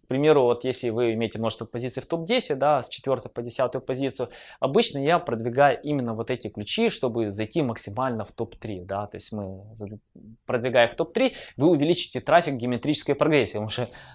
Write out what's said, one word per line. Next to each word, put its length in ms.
К 20
примеру, 360
вот 200
если 260
вы 240
имеете 260
множество 260
позиций 360
в 40
топ-десять, 520
да, 240
с 80
четвёртой 420
по 100
десятую 400
позицию, 480
обычно 400
я 200
продвигаю 640
именно 320
вот 160
эти 180
ключи, 420
чтобы 420
зайти 300
максимально 640
в 80
топ-три, 500
да, 260
то 100
есть 140
мы 320
за-, 260
продвигая 420
в 80
топ-три, 400
вы 120
увеличите 520
трафик 340
геометрической 600
прогрессии, 380
потому 160
что 200